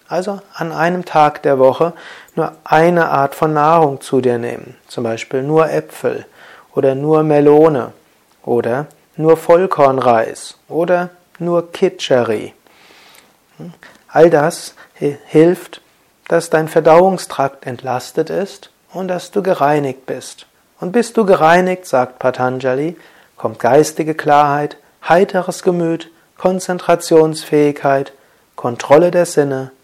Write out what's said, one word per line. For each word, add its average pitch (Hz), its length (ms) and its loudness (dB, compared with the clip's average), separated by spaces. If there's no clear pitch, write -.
Also 190 340 -8
an 160 180 -10
einem 170 340 -2
Tag 151 360 0
der 139 160 0
Woche 131 360 2
nur 160 160 -4
eine 165 460 2
Art 139 240 0
von 156 200 -2
Nahrung 151 460 2
zu 131 220 -2
dir 123 160 0
nehmen. 120 380 -10
Zum - 180 -10
Beispiel 113 360 -6
nur 151 300 0
Äpfel - 560 -6
oder 135 180 0
nur 151 300 0
Melone 147 680 4
oder 120 420 -4
nur 160 200 4
Vollkornreis 135 1200 2
oder 175 400 -2
nur 170 320 -4
Khichdi. 123 840 -2
All 160 200 4
das 160 460 -2
hi-, 143 240 -6
hilft, 170 560 0
dass 165 240 -2
dein 156 160 0
Verdauungstrakt 165 1000 2
entlastet 127 640 -8
ist 180 400 -8
und 185 140 -8
dass 180 240 -8
du - 100 -4
gereinigt 143 640 -2
bist. - 400 -14
Und 180 120 -8
bist 233 260 -2
du 220 80 0
gereinigt, 180 600 2
sagt 127 320 -2
Patanjali, 131 760 -4
kommt 113 200 -8
geistige 151 560 2
Klarheit, 147 640 0
heiteres 180 540 0
Gemüt, 165 480 -4
Konzentrationsfähigkeit, 156 1800 0
Kontrolle 139 540 2
der 175 160 0
Sinne 135 460 -4